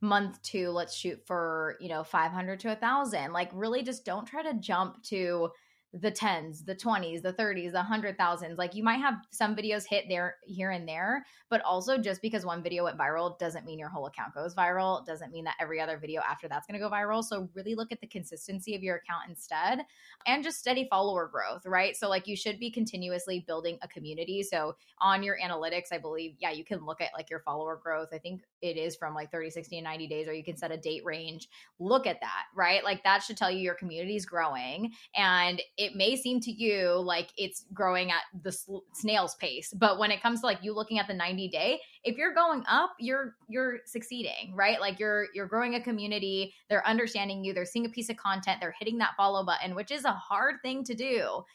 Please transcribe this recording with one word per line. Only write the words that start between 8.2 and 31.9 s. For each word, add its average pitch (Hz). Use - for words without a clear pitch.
Like, 180
you 214
might 226
have 269
some 214
videos 208
hit 202
there, 175
here 190
and 170
there, 190
but 226
also 190
just 202
because 220
one 170
video 175
went 156
viral 165
doesn't 170
mean 156
your 156
whole 156
account 127
goes 165
viral, 185
doesn't 160
mean 165
that 160
every 160
other 156
video 156
after 147
that's 147
gonna 202
go 208
viral. 208
So 202
really 196
look 226
at 226
the 220
consistency 196
of 190
your 185
account 170
instead, 175
and 269
just -
steady 254
follower 190
growth, 117
right? 185
So, -
like, 190
you 202
should 208
be 233
continuously 180
building 165
a 170
community. 165
So 160
on 190
your 202
analytics, 175
I 170
believe, 160
yeah, 175
you 156
can 165
look 156
at, 170
like, 160
your 156
follower 156
growth. 160
I 160
think 180
it 170
is 160
from, 156
like, 151
thirty, 160
sixty, 165
and 165
ninety 160
days, 156
or 156
you 156
can 170
set 160
a 160
date 156
range. 160
Look 233